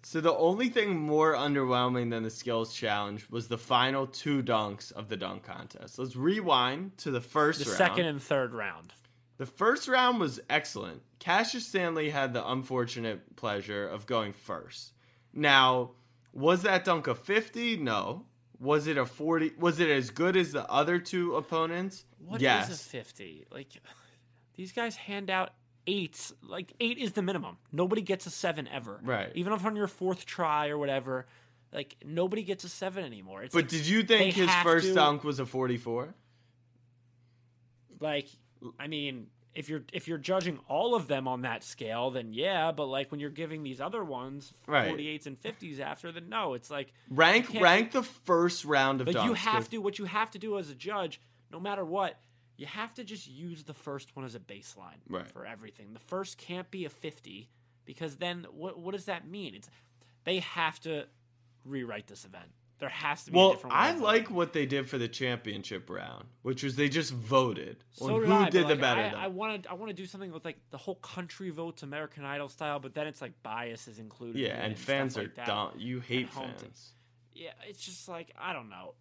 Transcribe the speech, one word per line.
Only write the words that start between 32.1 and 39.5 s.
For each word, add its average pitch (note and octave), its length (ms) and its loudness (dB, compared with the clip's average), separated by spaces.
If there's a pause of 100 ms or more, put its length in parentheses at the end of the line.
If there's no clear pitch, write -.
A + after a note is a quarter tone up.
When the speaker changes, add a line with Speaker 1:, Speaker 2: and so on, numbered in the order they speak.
Speaker 2:
gets F#3 220 -6
a F3 40 -12
seven F#3 360 -6
anymore. G2 380 -12
It's B2+ 120 -10
Speaker 1:
But E3 80 6
Speaker 2:
like, B2+ 60 -2
Speaker 1:
did D#3 180 -2
you G#3+ 160 4
think F#3+ 320 6
Speaker 2:
they G3 60 4
Speaker 1:
his F3+ 80 6
Speaker 2:
have F3 140 6
Speaker 1:
first E3 240 8
Speaker 2:
to F#3+ 80 2
Speaker 1:
dunk D3 280 6
was C#3+ 160 -2
a C3 60 -2
forty-four? B2 680 -2 (1900)
Speaker 2:
Like, D3 280 -2 (520)
I C#3 80 -10
mean, C#3+ 400 -6 (260)